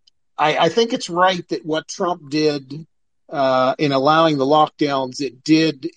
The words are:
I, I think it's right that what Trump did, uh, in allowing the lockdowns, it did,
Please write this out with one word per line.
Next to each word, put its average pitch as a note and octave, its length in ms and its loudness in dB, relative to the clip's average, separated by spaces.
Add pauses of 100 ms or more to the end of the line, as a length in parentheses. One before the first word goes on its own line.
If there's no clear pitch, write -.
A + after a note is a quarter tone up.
(360)
I, D3+ 220 0
I E3+ 100 2
think A#3 240 0
it's B3+ 160 -6
right F3+ 400 0
that - 160 -6
what D#3 240 -6
Trump F3 400 -6
did, D3 580 -4 (440)
uh, C3 480 0
in D3 140 0
allowing D3+ 440 4
the C3 80 -2
lockdowns, C#3+ 800 0
it B2 200 -8
did, D#3 540 0